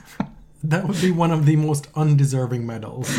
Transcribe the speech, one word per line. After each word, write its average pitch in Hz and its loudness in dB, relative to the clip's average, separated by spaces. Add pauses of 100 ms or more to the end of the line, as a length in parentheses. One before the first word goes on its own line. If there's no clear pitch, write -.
<laughs> - -14
that 165 -2
would 185 -2
be 185 2
one 165 2
of 156 2
the 156 4
most 151 0
undeserving 131 2
medals 113 -10